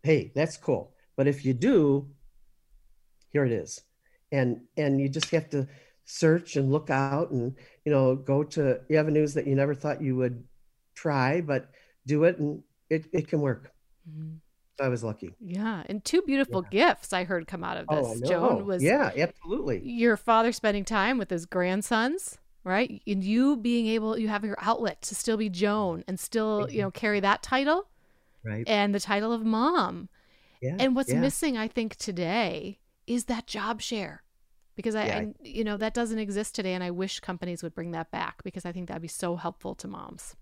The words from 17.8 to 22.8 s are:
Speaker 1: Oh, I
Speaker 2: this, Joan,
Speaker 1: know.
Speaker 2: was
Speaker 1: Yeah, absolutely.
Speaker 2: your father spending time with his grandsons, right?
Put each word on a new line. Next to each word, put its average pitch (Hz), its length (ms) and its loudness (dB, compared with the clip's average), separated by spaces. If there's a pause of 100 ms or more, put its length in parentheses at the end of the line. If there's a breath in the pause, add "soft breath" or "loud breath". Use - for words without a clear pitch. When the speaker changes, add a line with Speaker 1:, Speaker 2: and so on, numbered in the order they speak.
Speaker 1:
Oh, 151 240 2
I - 20 -2
Speaker 2:
this, 117 140 -6
Joan, 202 320 4
Speaker 1:
know. 202 40 -6
Speaker 2:
was 185 180 -2
Speaker 1:
Yeah, 233 340 4
absolutely. 156 640 -2
Speaker 2:
your 233 360 2
father 226 360 2
spending 208 320 0
time 220 340 0
with 202 120 -4
his 175 160 -4
grandsons, 214 920 0 (260)
right? 202 420 0